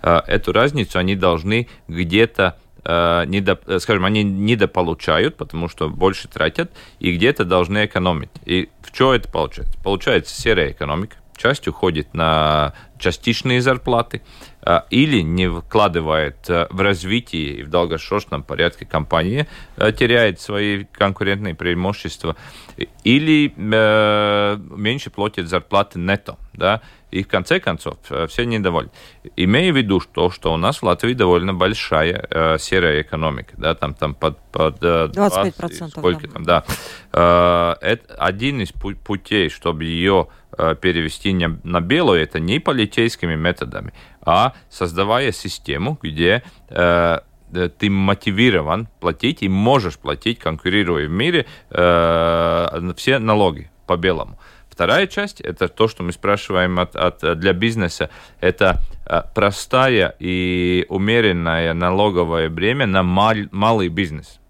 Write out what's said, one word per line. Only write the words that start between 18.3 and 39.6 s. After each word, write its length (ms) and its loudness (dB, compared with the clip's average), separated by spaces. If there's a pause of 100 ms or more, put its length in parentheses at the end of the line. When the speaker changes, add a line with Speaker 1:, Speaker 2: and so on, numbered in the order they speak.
Speaker 1:
порядке 420 -4
компания, 640 -2 (300)
а, 140 2
теряет 500 2
свои 520 -4
конкурентные 640 -2
преимущества, 800 -4 (400)
и-, 120 -8 (160)
или, 520 4
э, 1000 2 (200)
меньше 340 -4
платит 380 -4
зарплаты 500 -2
нетто, 380 -4 (160)
да, 280 0 (300)
и 140 -4
в 40 -14
конце 300 0
концов, 380 -6 (140)
э, 180 -4
все 160 -4
недовольны. 460 -2 (460)
Имея 360 2
в 40 2
виду, 240 2
что, 300 -2
что 220 -4
у 40 0
нас 220 -2
в 60 -10
Латвии 300 0
довольно 380 2
большая, 800 0
э, 280 0
серая 440 0
экономика, 540 -6
да, 180 -2
там, 200 -6
там 200 -4
под, 240 -4 (140)
под, 300 0
э, 260 2
двадцать, 60 -10
Speaker 2:
Двадцать 280 0
пять 140 -4
процентов, 420 -10
Speaker 1:
сколько 280 -2
Speaker 2:
да. 60 -18
Speaker 1:
там, 120 -12
да. 200 2 (480)
Э, 680 4
это 340 -4
один 460 -4
из 120 -6
пу-, 220 -8
путей, 540 -2
чтобы 360 -4